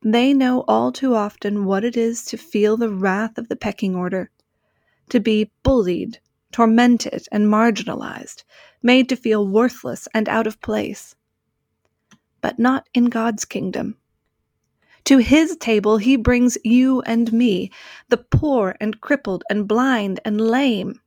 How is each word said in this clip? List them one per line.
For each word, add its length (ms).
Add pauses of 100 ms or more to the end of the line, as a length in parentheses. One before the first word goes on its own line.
they 300
know 360
all 240
too 220
often 500
what 200
it 120
is 300
to 120
feel 380
the 140
wrath 480
of 100
the 80
pecking 380
order, 360 (800)
to 100
be 300 (120)
bullied, 560 (340)
tormented, 800
and 140
marginalized, 1000 (380)
made 280
to 60
feel 300
worthless 680
and 140
out 180
of 140
place. 540 (1300)
But 160
not 360
in 120
God's 400
kingdom. 500 (1080)
To 140
his 380
table 400
he 200
brings 480
you 380
and 300
me, 380 (400)
the 80
poor 600
and 220
crippled 480
and 180
blind 580
and 140
lame, 680